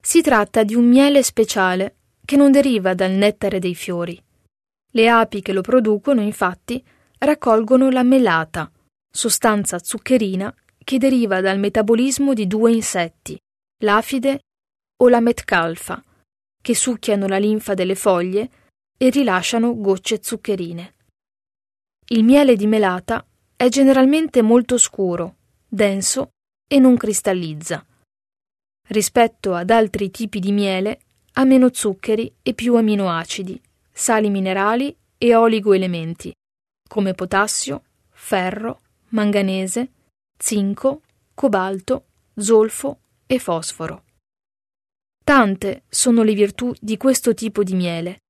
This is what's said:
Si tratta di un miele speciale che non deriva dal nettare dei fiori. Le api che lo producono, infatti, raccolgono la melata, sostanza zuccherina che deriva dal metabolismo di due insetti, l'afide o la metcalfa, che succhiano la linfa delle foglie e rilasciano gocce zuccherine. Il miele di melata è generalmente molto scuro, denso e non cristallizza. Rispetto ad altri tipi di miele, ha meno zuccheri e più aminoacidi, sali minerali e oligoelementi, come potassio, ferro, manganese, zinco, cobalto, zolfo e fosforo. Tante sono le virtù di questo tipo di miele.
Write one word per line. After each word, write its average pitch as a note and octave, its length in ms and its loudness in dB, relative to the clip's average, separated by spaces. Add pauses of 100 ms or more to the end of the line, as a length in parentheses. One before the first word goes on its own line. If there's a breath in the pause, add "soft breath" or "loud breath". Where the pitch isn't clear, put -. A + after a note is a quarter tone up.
Si - 200 2
tratta A3 440 2
di G#3+ 100 -6
un A#3+ 120 4
miele C#4 360 6
speciale F#3+ 720 -2 (280)
che C#4 120 0
non C#4+ 140 6
deriva B3 440 2
dal F#3 180 -2
nettare G3+ 460 0
dei F3+ 160 -4
fiori. F3 460 -8 (760)
Le A3+ 140 4
api A3+ 320 2
che F#3+ 120 -6
lo F#3+ 80 -2
producono, A3 600 2
infatti, G#3 640 -6 (340)
raccolgono C4 720 2
la B3+ 120 0
melata, F3+ 680 0 (400)
sostanza G#3 680 -2
zuccherina G#3 760 -4 (280)
che C4+ 160 -4
deriva A#3 420 2
dal F#3+ 180 0
metabolismo A#3 760 0
di G#3+ 120 -4
due A3 260 2
insetti, F3 680 -6 (440)
l'afide A#3 580 -2 (560)
o B3 120 4
la A#3+ 120 4
metcalfa, F3+ 840 -4 (580)
che A#3+ 140 -2
succhiano G#3 520 -2
la G3 120 -2
linfa G#3+ 360 -2
delle F#3 200 -2
foglie F#3+ 560 -2 (460)
e B3+ 140 2
rilasciano A#3+ 640 0
gocce G3 460 -2
zuccherine. F3+ 720 -8 (1120)
Il A3+ 160 0
miele C4 320 4
di G3+ 100 -2
melata G#3 600 -2 (300)
è A#3+ 120 0
generalmente C4+ 720 2
molto A#3+ 360 2
scuro, F3+ 580 -4 (320)
denso G3+ 640 -2 (380)
e C#4+ 100 2
non B3+ 180 6
cristallizza. F3 880 -6 (1040)
Rispetto G#3+ 680 0
ad F3 160 -4
altri G#3 400 0
tipi G#3 300 -10
di F#3+ 120 -2
miele, G3 480 -2 (340)
ha C4 100 0
meno B3+ 280 6
zuccheri A3 720 -4
e B3+ 120 -4
più A#3+ 200 -2
aminoacidi, F#3+ 840 -2 (300)
sali G#3+ 400 0
minerali G3 640 -2 (220)
e A#3+ 180 4
oligoelementi, F#3+ 1000 0 (560)
come G3 260 -4
potassio, G3+ 680 -4 (260)
ferro, G#3 680 -6 (300)
manganese, G3+ 840 -2 (440)
zinco, G#3 680 -4 (320)
cobalto, G3 720 -2 (280)
zolfo A3 680 0 (260)
e B3+ 120 -2
fosforo. E3 640 -8 (1200)
Tante G#3 640 0
sono A#3 340 2
le G#3+ 120 2
virtù G#3 460 -2
di G#3+ 160 -6
questo B3+ 360 0
tipo G#3+ 300 -4
di F#3+ 120 -4
miele. F3 560 -6